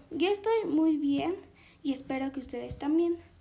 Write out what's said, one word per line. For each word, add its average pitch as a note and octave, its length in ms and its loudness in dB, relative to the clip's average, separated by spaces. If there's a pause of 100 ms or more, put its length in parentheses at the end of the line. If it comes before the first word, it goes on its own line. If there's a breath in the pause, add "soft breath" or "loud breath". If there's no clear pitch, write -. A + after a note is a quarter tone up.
(100)
yo E4+ 200 0
estoy G#4+ 340 0
muy D#4 320 4
bien C#4+ 400 0 (460 soft breath)
y C#4 100 0
espero C4+ 400 -4
que C4+ 80 -8
ustedes B3 380 -10
también. E4+ 400 2 (220)